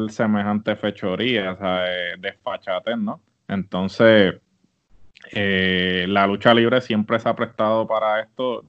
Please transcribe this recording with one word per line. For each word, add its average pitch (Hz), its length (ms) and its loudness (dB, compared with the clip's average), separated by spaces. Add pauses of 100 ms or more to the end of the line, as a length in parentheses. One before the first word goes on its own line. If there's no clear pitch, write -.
(120)
semejante 104 680 -2
fechoría, 101 800 -4
¿sabe? 90 640 -4
Desfachatez, 98 760 -6
¿no? 113 220 -6 (280)
Entonces, 98 880 4 (960)
eh, 92 760 0
la 98 200 2
lucha 104 260 4
libre 117 280 4
siempre 110 380 -2
se 120 100 -2
ha 117 60 -2
prestado 113 520 -2
para 110 340 0
esto, 117 480 -8